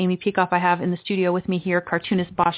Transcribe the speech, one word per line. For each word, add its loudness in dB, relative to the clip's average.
Amy 2
Peikoff. 0
I 2
have 2
in 0
the 0
studio 0
with -2
me 0
here 0
cartoonist -2
Bosch 2